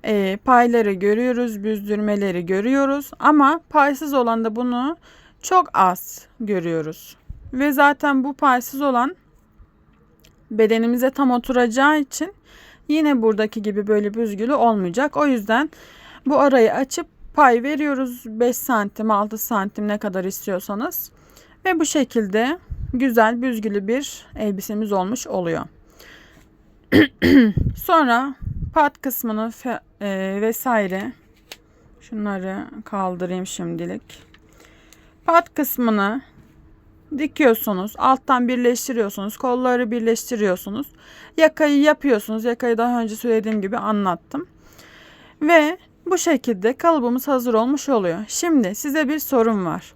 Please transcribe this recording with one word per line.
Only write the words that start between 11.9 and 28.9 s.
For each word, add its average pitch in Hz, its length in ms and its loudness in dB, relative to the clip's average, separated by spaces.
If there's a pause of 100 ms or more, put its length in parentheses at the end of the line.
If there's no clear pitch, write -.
için 311 340 -6 (540)
yine 294 340 2
buradaki 214 400 0
gibi 202 260 -4
böyle 208 260 2
büzgülü 220 400 -2
olmayacak. 226 640 0
O 294 100 2
yüzden 240 420 0 (560)
bu 269 140 2
arayı 262 340 4
açıp 269 340 -4 (260)
pay 240 300 6
veriyoruz. 269 640 -4
Beş 233 320 0
santim, 220 540 -2
altı 208 260 -2
santim, 208 500 -4
ne 208 100 -2
kadar 190 280 -4
istiyorsanız. 202 840 -6 (540)
Ve 370 140 0
bu 311 60 2
şekilde 233 720 0 (340)
güzel 240 480 2
büzgülü 214 460 -4
bir 262 380 -6 (100)
elbisemiz 208 560 -4
olmuş 196 360 -4
oluyor. 170 340 -4 (1300)
<clears throat> 302 120 8 (720)
Sonra 269 600 2 (380)
pat - 280 0